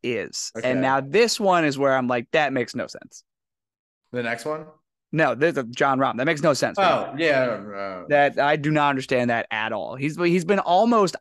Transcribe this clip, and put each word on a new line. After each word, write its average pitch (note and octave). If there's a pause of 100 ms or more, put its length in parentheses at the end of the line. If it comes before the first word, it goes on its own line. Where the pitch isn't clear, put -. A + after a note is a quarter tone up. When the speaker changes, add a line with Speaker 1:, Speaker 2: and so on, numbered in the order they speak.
Speaker 1:
is. A2
Speaker 2:
Okay. -
Speaker 1:
And C3
now C3+
this F#3+
one F3+
is C3+
where C3+
I'm B2+
like, B2
"That D3
makes B2
no G2
sense." - (880)
Speaker 2:
The B2
next A#2
one? D#3 (460)
Speaker 1:
No, D3
there's C#3+
a C3
Jon C3
Rahm. B2+
That B2+
makes D3+
no D#3
sense, B2
man. F#3+
Speaker 2:
Oh, B2+
yeah. C#3+
Uh, G2
Speaker 1:
That, C#3+
I C#3+
do D3+
not D3
understand C3
that A#2
at A2
all. F#2+
He's, D3
he's F3
been G3
almost G3+